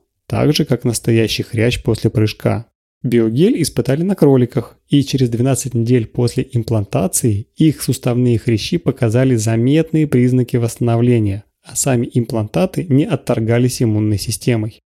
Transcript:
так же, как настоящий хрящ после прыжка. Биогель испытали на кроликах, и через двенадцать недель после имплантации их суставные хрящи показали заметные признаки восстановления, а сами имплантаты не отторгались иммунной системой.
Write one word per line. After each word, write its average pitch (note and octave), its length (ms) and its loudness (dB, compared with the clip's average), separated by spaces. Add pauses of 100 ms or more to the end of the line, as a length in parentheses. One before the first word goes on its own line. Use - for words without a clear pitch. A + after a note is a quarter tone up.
(260)
так C3 280 0
же, D3+ 120 0
как - 180 -2
настоящий A2+ 580 0
хрящ A2+ 400 -2
после A2+ 280 0
прыжка. G#2+ 560 -2 (360)
Биогель A#2+ 600 2
испытали C3+ 400 -2
на F#3+ 120 0
кроликах, C3 640 2 (120)
и C#3+ 120 4
через B2+ 280 0
двенадцать B2 420 -2
недель A#2 340 0
после B2 460 -2
имплантации A2+ 920 -2 (100)
их D#3+ 260 2
суставные B2 540 0
хрящи A2+ 400 -2
показали B2+ 580 0
заметные C3 720 0
признаки B2+ 520 2
восстановления, A#2 840 0 (180)
а - 120 -20
сами B2 380 -2
имплантаты B2 800 -2
не C#3 160 4
отторгались A#2+ 720 0
иммунной G#2+ 380 0
системой. A2 680 -4